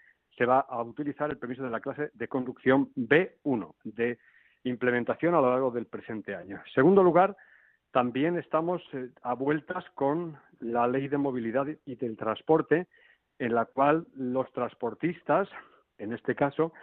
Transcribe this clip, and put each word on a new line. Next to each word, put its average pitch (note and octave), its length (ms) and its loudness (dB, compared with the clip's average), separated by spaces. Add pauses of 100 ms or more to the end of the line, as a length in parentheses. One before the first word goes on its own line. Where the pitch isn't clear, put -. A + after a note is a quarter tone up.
(360)
se B2 100 -2
va B2+ 140 4
a B2 220 -4
utilizar D3 480 -6
el B2+ 80 -10
permiso B2 240 -10
de B2+ 80 -8
la A2+ 100 -6
clase C#3 320 -8
de - 160 -10
conducción C3 680 0
B C#3 480 2
uno, A2+ 400 -2
de A#2 340 -4 (460)
implementación B2 680 0
a D#3+ 60 4
lo B2+ 100 4
largo B2+ 200 0
del A#2 160 -6
presente G2+ 480 -10
año. F#2 220 -12
En - 180 -18
segundo F#3 280 8
lugar, F#3 340 6 (560)
también C3 440 0
estamos, E3+ 460 -2 (100)
eh, B2+ 180 -10 (120)
a B2 120 -4
vueltas D3 500 -4 (100)
con D#3 420 -2 (220)
la A#2+ 300 0
ley C3+ 200 -2
de C#3+ 100 -2
movilidad B2+ 480 -2 (180)
y C3 120 -12
del A2+ 200 -6
transporte, D#3 720 0 (500)
en A#2 160 -2
la A2+ 100 2
cual D3 420 0 (100)
los B2+ 360 -4
transportistas, C#3 960 -2 (500)
en A2 140 -8
este A#2 220 -4
caso, D#3 380 -2 (100)